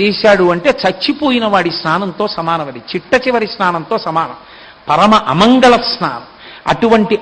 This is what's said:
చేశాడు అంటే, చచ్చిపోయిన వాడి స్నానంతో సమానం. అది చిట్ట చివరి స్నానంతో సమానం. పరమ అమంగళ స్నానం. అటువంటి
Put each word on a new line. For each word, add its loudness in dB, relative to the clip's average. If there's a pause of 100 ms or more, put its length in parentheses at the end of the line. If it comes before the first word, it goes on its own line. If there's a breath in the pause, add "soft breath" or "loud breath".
చేశాడు 2
అంటే, 0
చచ్చిపోయిన -2
వాడి 0
స్నానంతో -4
సమానం. -6
అది -14
చిట్ట -4
చివరి 0
స్నానంతో -4
సమానం. -4 (540 loud breath)
పరమ 4
అమంగళ 4
స్నానం. -4 (440 loud breath)
అటువంటి 2